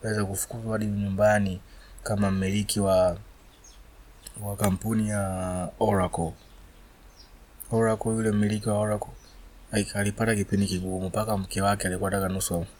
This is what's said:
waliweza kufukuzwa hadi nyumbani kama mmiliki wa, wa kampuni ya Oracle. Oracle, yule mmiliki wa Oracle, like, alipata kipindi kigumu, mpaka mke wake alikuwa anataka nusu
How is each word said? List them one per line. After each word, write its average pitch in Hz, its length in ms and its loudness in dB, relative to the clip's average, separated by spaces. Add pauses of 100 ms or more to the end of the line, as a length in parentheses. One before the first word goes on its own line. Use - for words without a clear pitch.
waliweza 104 240 0
kufukuzwa 110 460 -6
hadi 107 140 0
nyumbani 101 720 2 (420)
kama 101 280 0
mmiliki 98 500 0
wa, 92 360 4 (1300)
wa 101 140 -6
kampuni 107 520 0
ya 92 600 -2 (120)
Oracle. 92 520 0 (1400)
Oracle, 113 420 2
yule 110 200 0
mmiliki 104 360 2
wa 104 100 2
Oracle, 107 340 -2 (600)
like, 104 260 0
alipata 104 380 2
kipindi 101 300 2
kigumu, 92 420 -4
mpaka 110 280 -2
mke 98 260 -2
wake 101 260 2
alikuwa 95 220 -2
anataka 95 240 0
nusu 87 320 -2 (140)